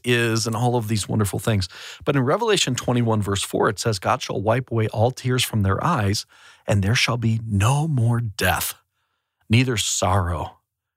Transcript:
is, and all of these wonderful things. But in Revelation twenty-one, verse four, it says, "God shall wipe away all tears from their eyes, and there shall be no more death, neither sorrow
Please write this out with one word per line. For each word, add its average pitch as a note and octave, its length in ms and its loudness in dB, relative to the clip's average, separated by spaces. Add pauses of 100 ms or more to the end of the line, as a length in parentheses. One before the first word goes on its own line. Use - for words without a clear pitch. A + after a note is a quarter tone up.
is, A#2 420 0
and A2+ 80 -4
all A#2+ 220 0
of G#2+ 120 -4
these A2 200 -2
wonderful A2 300 -2
things. G2+ 280 0 (380)
But D3+ 100 0
in C#3 80 2
Revelation F3 520 0
twenty-one, A2+ 480 0
verse G2 200 -2
four, - 280 0
it G2+ 80 -4
says, G#2+ 200 -2
"God A2+ 220 0
shall - 180 -6
wipe A2+ 320 0
away A2+ 180 0
all A2+ 240 0
tears B2+ 300 0
from A2 200 0
their F#2+ 200 2
eyes, G#2+ 440 0 (400)
and G#2 160 2
there G#2 120 2
shall B2 220 0
be A2+ 300 0
no A#2 420 2
more A#2 320 2
death, F#2+ 540 -2 (720)
neither B2 300 2
sorrow F2 800 -2 (380)